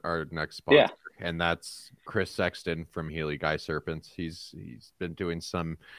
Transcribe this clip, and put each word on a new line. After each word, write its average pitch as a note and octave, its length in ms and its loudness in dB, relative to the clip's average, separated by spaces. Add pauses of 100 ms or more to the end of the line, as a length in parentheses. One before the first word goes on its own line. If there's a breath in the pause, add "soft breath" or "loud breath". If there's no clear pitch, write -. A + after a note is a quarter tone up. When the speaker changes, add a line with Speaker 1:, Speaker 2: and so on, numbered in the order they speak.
Speaker 1:
our E2 280 0
next D#2 360 -4
Speaker 2:
Yeah. C3+ 200 10
Speaker 1:
sponsor, - 80 -6 (240)
and E2+ 200 -2
that's - 520 -2 (140)
Chris F#2+ 260 0
Sexton E2+ 540 -2
from D#2+ 220 -6
Healy D2+ 300 -2
Guy D#2 200 2
Serpents. D#2+ 580 -4
He's, E2 420 -6
he's - 420 -14
been E2+ 140 -4
doing E2+ 280 -2
some E2 360 -2 (220 loud breath)